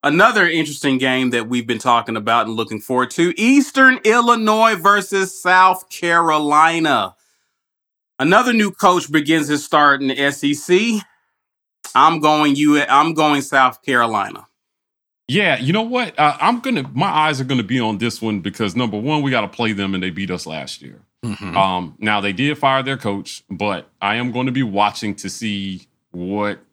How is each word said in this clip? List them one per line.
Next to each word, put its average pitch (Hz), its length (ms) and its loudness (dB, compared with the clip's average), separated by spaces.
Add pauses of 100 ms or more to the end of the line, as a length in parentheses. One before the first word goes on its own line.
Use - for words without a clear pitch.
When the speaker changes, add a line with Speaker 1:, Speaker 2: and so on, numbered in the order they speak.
Speaker 1:
another 185 440 4
interesting 151 520 -2
game 131 320 0
that 117 180 -4
we've 123 160 -2
been 113 140 -4
talking 117 360 0
about 110 300 0
and 113 100 -8
looking 110 240 -6
forward 123 320 -4
to. 170 260 0
Eastern 262 680 4
Illinois 220 720 4
versus 190 640 0
South 185 480 4
Carolina. 156 1300 2 (1040)
Another 214 340 2
new 214 180 0
coach 180 400 0
begins 151 360 0
his 147 180 -4
start 143 360 2
in 135 80 -2
the 131 100 -4
S 143 240 -2
E 147 100 0
C. 202 480 0 (920)
I'm 156 240 4
going 151 360 2
U-, 147 280 4
I'm 151 300 2
going 147 280 2
South 131 400 0
Carolina. 117 640 -2 (840)
Speaker 2:
Yeah, 160 300 0
you 127 160 -2
know 214 100 0
what? 233 360 -6
Uh, 147 200 2
I'm 214 200 0
gonna, 190 340 -4
my 139 140 -2
eyes 156 340 0
are 131 40 -4
gonna 127 180 0
be 117 160 -2
on 110 180 -2
this 113 240 -4
one 107 200 -2
because, 98 340 -4
number 110 240 -4
one, 147 220 -2
we 139 100 -2
gotta 113 160 0
play 113 240 -4
them 98 220 -4
and 92 100 -4
they 95 60 -4
beat 92 200 -8
us 90 160 -8
last 78 360 -12
year. - 200 -20 (240)
Speaker 3:
Mm-hmm. 101 300 -8
Speaker 2:
Um, 90 440 -2
now, 107 220 -2
they 101 120 -4
did 143 240 -4
fire 135 260 0
their 135 140 -6
coach, 101 520 -8
but 98 380 -6 (140)
I 101 140 -2
am 123 160 -4
gonna 127 200 -4
be 131 120 -2
watching 104 520 -2
to 98 140 -12
see 98 580 -8 (240)
what 98 480 -6 (140)